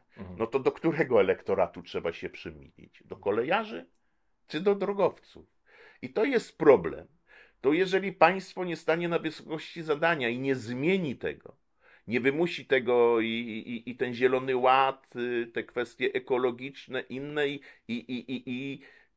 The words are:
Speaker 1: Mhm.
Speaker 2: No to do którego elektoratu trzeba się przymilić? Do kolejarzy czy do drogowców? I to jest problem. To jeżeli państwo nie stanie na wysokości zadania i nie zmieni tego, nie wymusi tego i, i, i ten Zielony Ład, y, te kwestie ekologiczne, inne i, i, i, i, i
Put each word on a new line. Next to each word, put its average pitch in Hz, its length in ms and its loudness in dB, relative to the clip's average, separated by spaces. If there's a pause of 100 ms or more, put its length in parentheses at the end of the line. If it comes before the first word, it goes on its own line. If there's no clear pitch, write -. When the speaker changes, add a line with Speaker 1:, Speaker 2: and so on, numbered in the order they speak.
(160)
Speaker 1:
Mhm. 90 220 -14
Speaker 2:
No 113 80 0
to 135 120 -2
do 135 140 2
którego 143 480 2
elektoratu 92 640 0
trzeba 87 300 -4
się - 180 -10
przymilić? - 720 -18
Do - 120 -16
kolejarzy 196 680 -2 (640)
czy 156 120 -6
do 202 140 2
drogowców? 196 720 -4 (560)
I 127 80 -12
to 208 140 0
jest 262 340 -2
problem. 87 480 6 (540)
To 131 120 2
jeżeli 185 400 0
państwo 185 520 2
nie 170 120 -4
stanie 170 320 -2
na 170 100 0
wysokości 156 640 -8
zadania 156 460 0
i 120 100 -2
nie 135 160 0
zmieni 131 640 -2
tego, - 400 -8 (500)
nie 117 140 0
wymusi 143 460 0
tego 120 540 4
i, 113 60 0
i, 113 640 -8
i 120 60 -12
ten 123 180 -4
Zielony 127 420 2
Ład, 131 600 2
y, 120 300 -2
te 117 180 -6
kwestie 123 480 -4
ekologiczne, 127 880 -2
inne 143 480 -4
i, 143 120 -6 (280)
i, 113 60 -4
i, 123 380 -8
i, 123 140 -6
i 131 340 -8 (360)